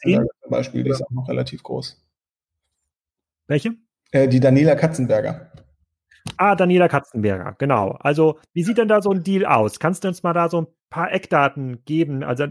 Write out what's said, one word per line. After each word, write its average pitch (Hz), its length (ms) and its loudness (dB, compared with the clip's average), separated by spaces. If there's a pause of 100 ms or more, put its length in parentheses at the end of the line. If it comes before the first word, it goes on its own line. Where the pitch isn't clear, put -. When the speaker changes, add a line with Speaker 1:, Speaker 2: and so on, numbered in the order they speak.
Speaker 1:
die - 80 2
Speaker 2:
gesehen. 131 160 2 (140)
Speaker 1:
zum 123 100 -10
Beispiel, 123 320 -4
die 131 60 -2
ist 135 120 -2
auch - 100 -10
noch 127 180 -8
relativ 64 340 -8
groß. - 400 -12 (1400)
Speaker 2:
Welche? 151 240 -2 (400)
Speaker 1:
Äh, 135 160 4
die 127 120 4
Daniela 139 360 6
Katzenberger. 123 760 -2 (840)
Speaker 2:
Ah, 196 180 2
Daniela 180 320 4
Katzenberger, 104 680 -4
genau. 117 420 0
Also, 151 400 2 (140)
wie 170 100 -2
sieht 214 140 0
denn 226 100 2
da 214 140 4
so 196 100 0
ein 190 120 0
Deal 190 220 0
aus? 110 340 0
Kannst 180 240 -2
du 196 40 -2
uns 180 160 -6
mal 175 100 0
da 170 160 0
so 170 120 -2
ein 160 60 -6 (220)
paar 170 220 -6
Eckdaten 139 760 -2
geben? 147 380 -4
Also, 139 280 -4